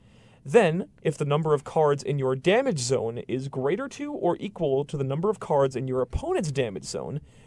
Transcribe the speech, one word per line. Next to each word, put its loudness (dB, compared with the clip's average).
Then, 4
if 0
the -4
number 2
of 2
cards 2
in -2
your 0
damage 2
zone -2
is -4
greater -2
to -10
or 0
equal -2
to -8
the -4
number -2
of -4
cards 2
in -4
your -2
opponent's -2
damage -4
zone, -8